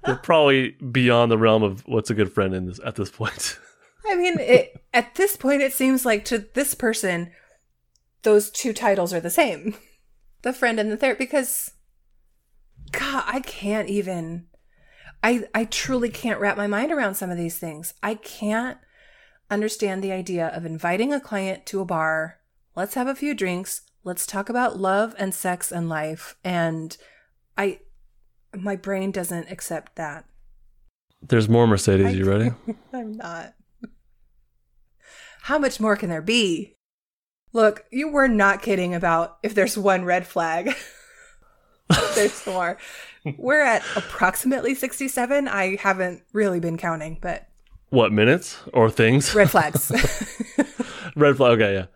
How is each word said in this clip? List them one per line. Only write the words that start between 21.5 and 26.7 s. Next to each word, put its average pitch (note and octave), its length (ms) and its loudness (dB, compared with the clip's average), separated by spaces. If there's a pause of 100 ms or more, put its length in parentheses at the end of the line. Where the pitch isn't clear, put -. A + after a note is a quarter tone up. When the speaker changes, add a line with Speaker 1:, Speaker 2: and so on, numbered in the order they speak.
Speaker 2:
to G3 140 -6
a F#3+ 40 -4
bar, D#3+ 560 -2 (340)
"Let's F#3+ 200 -6
have B3 120 -2
a C4+ 80 -4
few C#4+ 200 -4
drinks, F#3 480 -4 (200)
let's F3+ 240 -8
talk G3 220 -6
about A#3+ 320 -2
love G3+ 360 0
and F#3+ 160 -4
sex F3+ 380 -6
and E3+ 180 -4
life," D#3 540 -8
and E3 540 -4 (600)